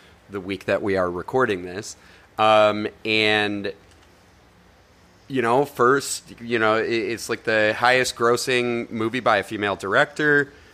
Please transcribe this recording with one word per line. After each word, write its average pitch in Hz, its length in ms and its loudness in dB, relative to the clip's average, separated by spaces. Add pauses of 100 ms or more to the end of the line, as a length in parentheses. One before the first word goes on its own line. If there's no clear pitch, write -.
(280)
the 98 120 -10
week 92 260 -8
that 101 160 0
we 98 140 0
are 90 140 0
recording 95 540 -2
this. 92 320 -12 (420)
Um, 107 480 4 (180)
and, 104 680 0 (1600)
you 131 140 -2
know, 120 220 2
first, - 760 -2
you 117 180 -4
know, 110 180 2
it, 107 140 -2
it's, 113 380 -4
like, 117 160 -6
the 107 340 2
highest 123 360 2
grossing 120 760 0
movie 113 300 -4
by 110 180 2
a 98 40 0
female 101 340 -4
director. 143 760 0 (220)